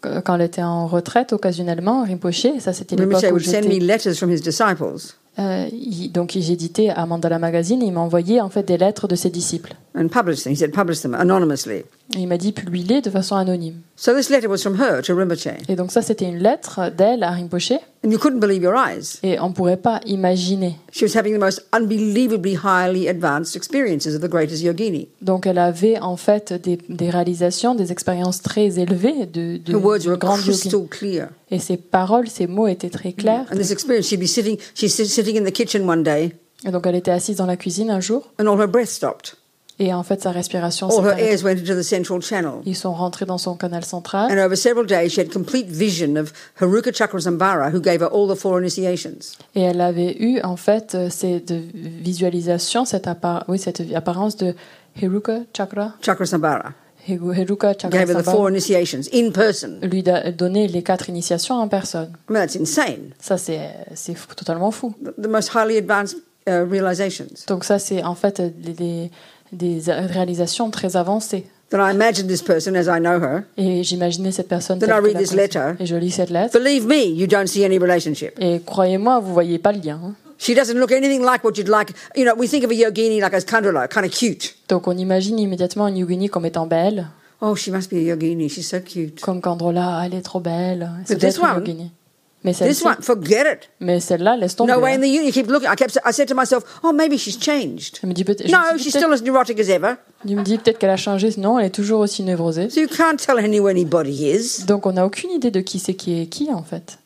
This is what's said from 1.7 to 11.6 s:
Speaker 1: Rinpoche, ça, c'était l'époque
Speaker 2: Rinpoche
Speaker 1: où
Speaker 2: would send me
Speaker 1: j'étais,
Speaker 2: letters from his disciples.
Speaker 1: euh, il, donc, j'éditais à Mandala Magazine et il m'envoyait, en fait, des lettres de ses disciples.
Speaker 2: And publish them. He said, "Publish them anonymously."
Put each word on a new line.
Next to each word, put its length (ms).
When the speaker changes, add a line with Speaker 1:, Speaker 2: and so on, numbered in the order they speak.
Speaker 1:
Rinpoche, 420
ça, 140
c'était 200
l'époque 200
Speaker 2:
Rinpoche 160
Speaker 1:
où 40
Speaker 2:
would 100
send 200
me 80
Speaker 1:
j'étais, 140
Speaker 2:
letters 280
from 160
his 120
disciples. 420
Speaker 1:
euh, 340
il, 380
donc, 280
j'éditais 520
à 160
Mandala 320
Magazine 440
et 40
il 60
m'envoyait, 500
en 80
fait, 140
des 120
lettres 320
de 60
ses 160
disciples. 440
Speaker 2:
And 120
publish 360
them. 80
He 40
said, 160
"Publish 280
them 140
anonymously." 680